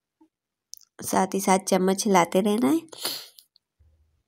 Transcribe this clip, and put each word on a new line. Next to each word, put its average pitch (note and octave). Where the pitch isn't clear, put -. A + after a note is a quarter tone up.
साथ F#3+
ही G3
साथ G3
चम्मच F#3+
हिलाते F#3
रहना A3+
है। D#4+